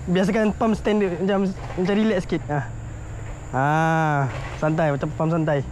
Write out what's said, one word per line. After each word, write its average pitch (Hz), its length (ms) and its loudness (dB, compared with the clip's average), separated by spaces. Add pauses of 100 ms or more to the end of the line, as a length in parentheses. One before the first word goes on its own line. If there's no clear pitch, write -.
Biasakan 196 500 2
pump 220 240 2
standard 208 480 0
macam, 196 240 2
macam 190 480 -2
relax 214 220 2 (100)
sikit. 165 120 0 (120)
Ha. 147 60 0 (920)
Ha, 131 120 2 (960)
santai, 156 320 2
macam 147 240 -2
pump 160 160 0
santai. 156 380 0